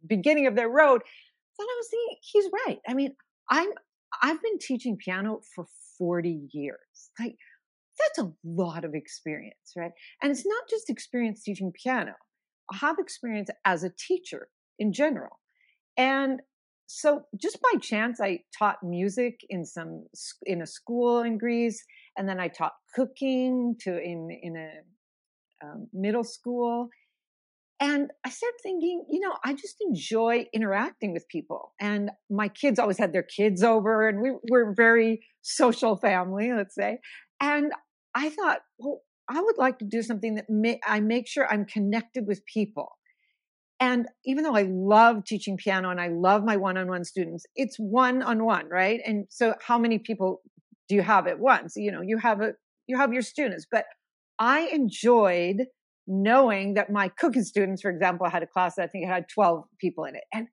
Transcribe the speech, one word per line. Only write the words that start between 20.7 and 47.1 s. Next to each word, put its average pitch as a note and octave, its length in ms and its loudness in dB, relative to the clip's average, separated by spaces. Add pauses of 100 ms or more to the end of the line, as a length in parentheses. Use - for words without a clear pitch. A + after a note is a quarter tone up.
in A#3 140 -2
Greece, A#3 440 -2 (360)
and G3 100 -4
then F#3 140 -4
I E3+ 80 -4
taught - 240 -6 (220)
cooking B3+ 840 -2
to, F#3+ 160 -6
in, E3 320 -8 (120)
in E3 160 -10
a, D#3+ 120 -12 (960)
um, - 300 -14
middle G#3 300 -2
school. A#3+ 680 -4 (880)
And C#4+ 320 0 (140)
I C4 40 -8
started A#4+ 320 -6
thinking, F4+ 480 -4
you D#4 100 0
know, F#4+ 240 -2
I C4+ 100 -2
just - 280 -12
enjoy A#3 720 0
interacting G#3+ 600 -2
with E3+ 160 -8
people. - 500 -10
And G3+ 320 -2 (180)
my G3+ 180 0
kids G#3 320 0
always G#3 200 2
had F3 140 0
their F3+ 100 0
kids G3 400 0
over, A3 440 4
and G#3 140 -2
we B3+ 120 -2 (160)
were A#3 220 4
a F#3+ 40 -8
very A3+ 480 6 (180)
social A#3 560 2
family, G3 540 0
let's G3+ 240 -4
say. G#3 240 -4 (400)
And D4 320 0 (420)
I C#4+ 160 -2
thought, D#4 300 -2 (180)
"Well, C4+ 240 -8 (280)
I C#4+ 120 -2
would A4 160 2
like C4 220 2
to G#3+ 60 -8
do A3 180 -2
something A3 320 -2
that G#3 140 -6
ma-, A3 260 2 (100)
I G#3 140 2
make A3+ 280 0
sure C#4 240 -2
I'm G#3 140 0
connected G#3 640 -2
with G3 180 -4
people." G#3 460 -4 (880)
And B3 280 2 (180)
even C4+ 180 0
though C#4+ 120 2
I G3+ 140 4
love G#3 560 6
teaching G3 320 -4
piano F#3 320 -2
and F3+ 100 -4
I F3 100 -2
love F#3 340 4
my A3 140 2
one-on-one F#3 460 -2
students, E3+ 420 -6 (100)